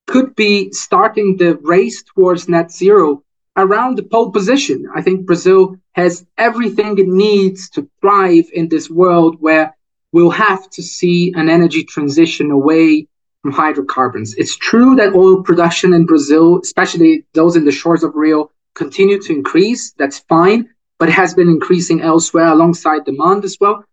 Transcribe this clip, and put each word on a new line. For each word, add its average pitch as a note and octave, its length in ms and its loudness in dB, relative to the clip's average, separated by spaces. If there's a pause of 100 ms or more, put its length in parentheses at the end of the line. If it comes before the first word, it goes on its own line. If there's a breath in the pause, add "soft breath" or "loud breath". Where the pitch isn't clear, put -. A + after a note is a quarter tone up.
could C4+ 280 -2
be G3+ 360 0
starting G3+ 640 -2
the F3 220 0
race F3 460 -2
towards F3+ 440 0
net E3+ 240 -2
zero F3+ 520 2 (340)
around G#3 400 -2
the G3 60 -8
pole A3+ 280 -2
position. G3+ 640 -2
I E3 60 -6
think F#3 240 -6
Brazil F#3 500 0 (180)
has F3 320 -4 (120)
everything A3 600 -2
it F#3 100 2
needs F#3+ 640 0
to - 180 -10 (120)
thrive F#3+ 520 2
in E3 160 -4
this D#3 200 -4
world E3+ 500 2
where D#3 360 0 (360)
we'll E3+ 180 4
have G3 400 -2
to - 140 -16
see F3 520 -2
an D#3+ 140 -2
energy E3 340 2
transition D3 680 -2
away D#3 560 2 (340)
from C#3+ 100 -6
hydrocarbons. C3+ 840 -4
It's - 200 -6
true B3+ 400 2
that G3+ 200 2
oil F#3+ 260 4
production E3+ 500 0
in E3 140 4
Brazil, D#3+ 580 2
especially E3+ 680 0
those E3+ 220 2
in D#3 100 2
the C#3+ 60 2
shores D#3+ 320 -2
of D3+ 100 -6
Rio, D3+ 380 -2 (240)
continue G3 480 0
to F3 100 -6
increase. F#3 600 -2
That's C#3+ 260 -6 (100)
fine, G3+ 400 2 (300)
but E3+ 100 0
it E3+ 40 0
has F#3 200 0
been F3 160 4
increasing E3+ 520 0
elsewhere E3 440 0
alongside D#3+ 600 0
demand E3+ 380 -2
as F#3+ 160 -10
well. G#3 340 -2